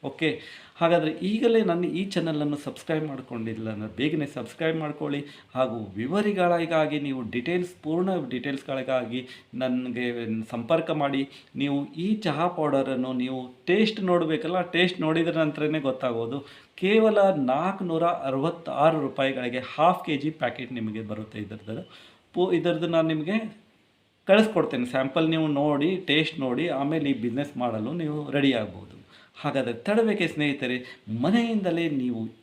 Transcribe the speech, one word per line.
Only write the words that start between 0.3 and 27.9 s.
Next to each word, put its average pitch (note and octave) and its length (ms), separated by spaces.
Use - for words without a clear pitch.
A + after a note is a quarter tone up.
ಹಾಗಾದರೆ E3 340
ಈಗಲೇ A3 540
ನನ್ನ F3+ 200
ಈ E3+ 260
ಚಾನಲನ್ನು D3 460
ಸಬ್ಸ್ಕ್ರೈಬ್ D#3 500
ಮಾಡ್ಕೊಂಡಿಲ್ಲ A2+ 640
ಅಂದರೆ G#2 260
ಬೇಗನೆ D3+ 300
ಸಬ್ಸ್ಕ್ರೈಬ್ D#3+ 520
ಮಾಡ್ಕೊಳ್ಳಿ. D3 460
ಹಾಗೂ A2+ 420
ವಿವರಗಳಿಗಾಗಿ E3 1040
ನೀವು C3 300
ಡೀಟೇಲ್ಸ್, E3+ 400
ಪೂರ್ಣ E3+ 460
ಡೀಟೇಲ್ಸ್ಗಳಿಗಾಗಿ B2+ 960
ನನಗೆ B2 720
ಸಂಪರ್ಕ A2+ 400
ಮಾಡಿ. C#3 380
ನೀವು C#3+ 360
ಈ F#3 220
ಚಹಾ E3+ 340
ಪೌಡರನ್ನು C3+ 640
ನೀವು B2+ 420
ಟೇಸ್ಟ್ G#3+ 360
ನೋಡಬೇಕಲ್ಲ, F3 580
ಟೇಸ್ಟ್ F3 400
ನೋಡಿದ D#3+ 280
ನಂತರನೇ D#3 520
ಗೊತ್ತಾಗೋದು. B2+ 600
ಕೇವಲ G#3+ 440
ನಾಲ್ಕುನೂರ D#3+ 680
ಅರವತ್ತಾರು D3 960
ರೂಪಾಯಿಗಳಿಗೆ B2+ 580
ಹಾಫ್ E3 480
ಕೆ D#3 100
ಜಿ C#3+ 140
ಪ್ಯಾಕೆಟ್ B2+ 420
ನಿಮಗೆ A2 280
ಬರುತ್ತೆ G#2+ 380
ಇದರದ್ದು. A2 520
ಪೂ-, F3+ 220
ಇದರದ್ದು E3 300
ನಾನು E3 220
ನಿಮಗೆ F3 560
ಕಳಿಸ್ಕೊಡ್ತೇನೆ. F3+ 580
ಸ್ಯಾಂಪಲ್ C3+ 460
ನೀವು D#3+ 160
ನೋಡಿ, D3 500
ಟೇಸ್ಟ್ D#3 440
ನೋಡಿ, C3 280
ಆಮೇಲೆ C#3+ 420
ಈ - 20
ಬಿಸಿನೆಸ್ A#2+ 440
ಮಾಡಲು A#2 360